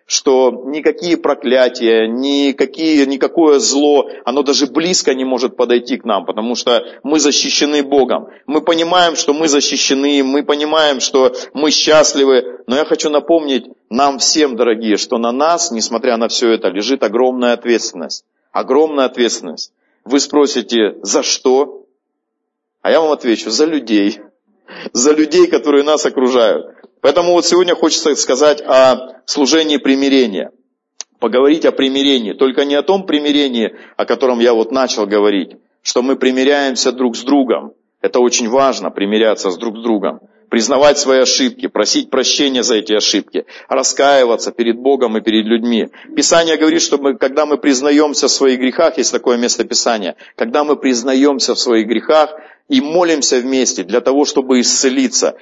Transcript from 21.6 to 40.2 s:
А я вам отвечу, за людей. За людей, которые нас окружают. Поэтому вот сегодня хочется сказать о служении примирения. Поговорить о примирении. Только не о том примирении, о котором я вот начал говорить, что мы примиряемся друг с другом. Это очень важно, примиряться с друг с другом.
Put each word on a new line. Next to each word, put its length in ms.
А 100
я 100
вам 100
отвечу, 380
за 160
людей. 540
За 180
людей, 360
которые 360
нас 220
окружают. 600
Поэтому 320
вот 120
сегодня 300
хочется 400
сказать 460
о 640
служении 520
примирения. 720
Поговорить 460
о 60
примирении. 600
Только 320
не 100
о 80
том 220
примирении, 680
о 100
котором 340
я 140
вот 180
начал 340
говорить, 520
что 180
мы 140
примиряемся 760
друг 240
с 80
другом. 500
Это 180
очень 300
важно, 420
примиряться 600
с 60
друг 200
с 40
другом. 380